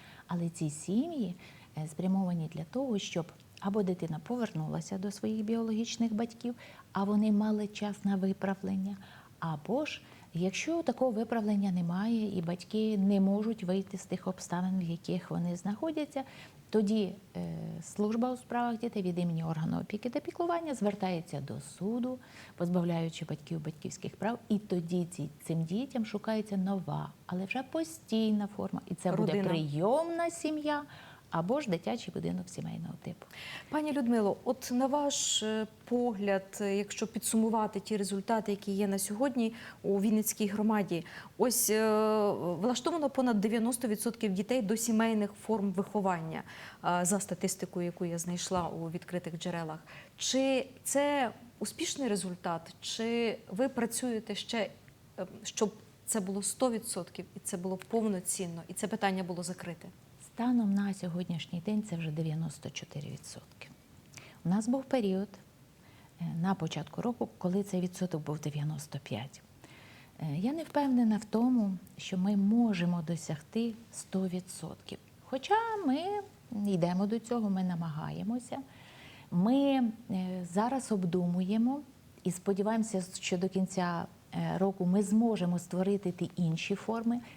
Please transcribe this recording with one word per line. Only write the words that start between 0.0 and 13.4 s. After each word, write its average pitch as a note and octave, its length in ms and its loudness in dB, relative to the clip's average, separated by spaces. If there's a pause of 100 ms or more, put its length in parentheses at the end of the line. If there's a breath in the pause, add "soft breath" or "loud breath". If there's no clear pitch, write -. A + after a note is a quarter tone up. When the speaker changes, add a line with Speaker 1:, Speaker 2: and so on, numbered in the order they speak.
Speaker 1:
Але E3+ 220 0
ці E3 220 -2
сім'ї, A3 640 0 (420 loud breath)
е, D#3 100 -4
спрямовані F3+ 640 0
для D#3+ 100 -6
того, B3 340 -2
щоб E3+ 340 -4 (320)
або G3+ 180 2
дитина F3 440 -2
повернулася D#3+ 720 -2
до G3 120 -4
своїх A3 340 -4
біологічних A3+ 680 0
батьків, A#3 400 -4 (380 loud breath)
а G3 120 0
вони G#3 280 4
мали G#3 340 2
час G#3 380 -4
на G3 120 4
виправлення, F#3+ 800 0 (420 loud breath)
або E3 460 -2
ж, - 180 -8 (320 loud breath)
якщо F#3+ 480 0
такого B3+ 280 2
виправлення G#3 600 2
немає G3 680 0
і F3+ 40 0
батьки G#3+ 560 0
не G3 220 6
можуть G#3 440 2